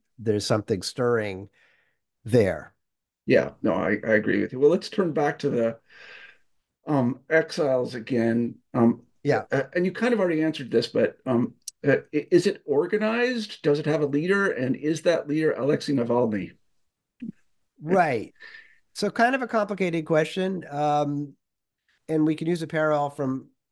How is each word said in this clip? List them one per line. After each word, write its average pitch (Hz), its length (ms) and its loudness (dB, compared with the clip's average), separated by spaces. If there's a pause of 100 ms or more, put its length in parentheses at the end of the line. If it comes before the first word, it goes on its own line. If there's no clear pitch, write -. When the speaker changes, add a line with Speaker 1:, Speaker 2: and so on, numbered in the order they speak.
(180)
Speaker 1:
there's 104 280 0
something 104 360 0
stirring 107 640 -2 (760)
there. 98 500 2 (520)
Speaker 2:
Yeah, 107 240 4 (120)
no, 85 120 0
I, 95 300 0
I 110 100 2
agree 104 260 2
with 104 120 -4
you. 127 60 -8
Well, 147 120 6
let's - 180 0
turn 175 240 -2
back 156 280 -2
to 143 100 -2
the, 117 280 0 (1120)
um, 135 400 0
exiles 139 680 0
again. 117 600 0 (180)
Um, 117 280 4 (200)
Speaker 1:
Yeah. 123 300 0
Speaker 2:
uh, 135 120 0 (100)
and 180 100 0
you 180 80 -2
kind 240 220 -2
of 214 60 2
already 165 220 0
answered 151 300 -4
this, - 160 2
but, - 380 0
um, 120 280 0 (320)
uh, 143 100 4 (180)
i-, 147 160 -4
is 175 160 4
it - 200 -2
organized? 214 960 -2
Does 147 160 2
it 151 80 -6
have 151 160 0
a 143 40 2
leader? 180 460 0
And 131 240 -2
is 156 260 -4
that 170 260 0
leader 156 240 2
Alexei 143 420 0
Navalny? 117 580 0 (1300)
Speaker 1:
Right. 151 520 0 (580)
So 202 180 -4
kind 240 240 2
of 262 80 -2
a 233 40 -4
complicated 190 580 -2
question. 165 680 0
Um, 147 640 -2 (720)
and 156 180 2
we 156 80 2
can 160 140 -6
use 175 140 0
a 156 40 -6
parallel 151 440 0
from 135 380 -4 (220)